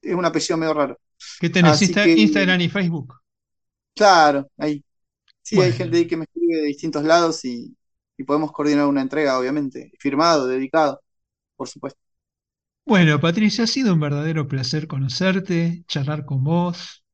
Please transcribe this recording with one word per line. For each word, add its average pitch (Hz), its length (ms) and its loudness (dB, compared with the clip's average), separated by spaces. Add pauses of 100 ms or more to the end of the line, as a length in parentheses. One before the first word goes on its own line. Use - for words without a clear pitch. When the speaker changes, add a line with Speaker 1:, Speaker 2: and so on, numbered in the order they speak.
Speaker 1:
Es 202 120 -6
un 175 100 -2
apellido 165 340 -2
medio 160 160 0
raro. 139 260 -4 (380)
Speaker 2:
¿Qué 170 120 -2
tenés? 170 320 4
Speaker 1:
Así - 0 -
Speaker 2:
Insta-, 180 320 4
Speaker 1:
que - 0 -
Speaker 2:
Instagram 185 460 4
y 175 80 0
Facebook. 170 460 -4 (800)
Speaker 1:
Claro, 151 640 4
ahí. 151 240 -4 (600)
Sí, 190 200 2
hay 180 100 4
Speaker 2:
Bueno. - 20 -2
Speaker 1:
gente 170 240 -2
ahí 170 80 2
que 170 100 -4
me 160 80 -8
escribe 170 380 -2
de 147 60 -2
distintos 147 360 -6
lados 160 400 2
y, 120 320 -10 (420)
y 135 60 -10
podemos 147 280 -2
coordinar 147 340 0
una 139 160 0
entrega, 135 360 -2
obviamente. 131 600 -6
Firmado, 143 480 0
dedicado, 135 540 -2 (540)
por 127 120 -12
supuesto. - 320 -16 (840)
Speaker 2:
Bueno, 165 360 4
Patricio, 202 440 0
ha - 20 -2
sido 226 280 0
un 160 60 2
verdadero 147 480 -4
placer 139 400 -6
conocerte, 170 1000 -2
charlar 151 380 -6
con 135 180 -4
vos. 175 720 -4